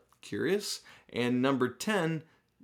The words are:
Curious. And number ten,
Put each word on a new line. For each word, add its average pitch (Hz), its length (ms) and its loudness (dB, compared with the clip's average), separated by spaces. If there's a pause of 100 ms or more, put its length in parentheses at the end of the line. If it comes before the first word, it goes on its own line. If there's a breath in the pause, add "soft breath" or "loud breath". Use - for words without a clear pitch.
(220)
Curious. 156 580 -2 (320 loud breath)
And 123 300 0
number 127 260 2
ten, 160 560 -2 (400 soft breath)